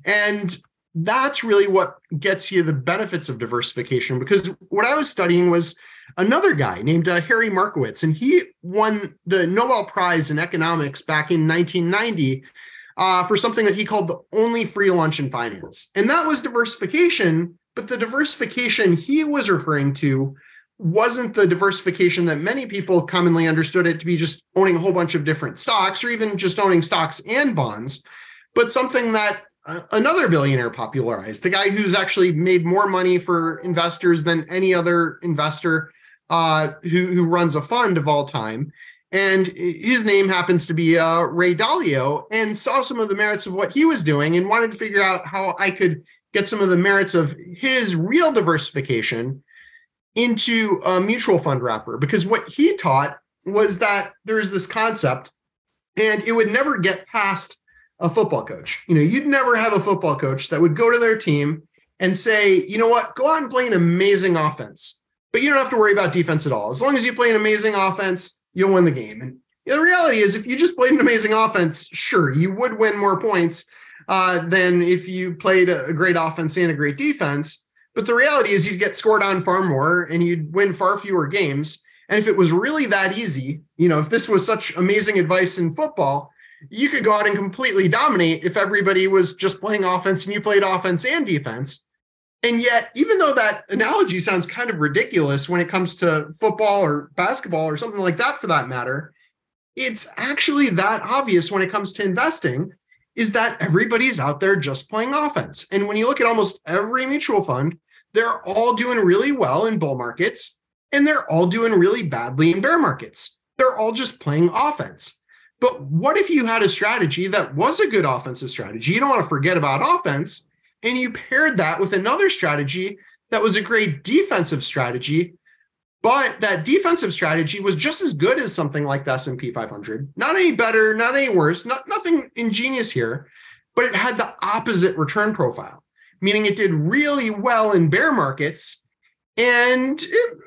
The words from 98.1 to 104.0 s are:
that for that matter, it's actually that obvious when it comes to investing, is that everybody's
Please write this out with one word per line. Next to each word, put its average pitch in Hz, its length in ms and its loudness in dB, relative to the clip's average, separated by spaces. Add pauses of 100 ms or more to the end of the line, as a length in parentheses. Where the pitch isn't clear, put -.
that 269 200 -2
for - 80 -8
that 143 220 0
matter, 131 440 -6 (640)
it's 254 420 -4
actually 285 540 0
that 190 320 0
obvious 214 480 0
when 190 120 0
it 185 100 -2
comes 202 220 -4
to 208 100 -4
investing, 190 680 -2 (440)
is 220 160 0
that 233 280 -2
everybody's 226 600 0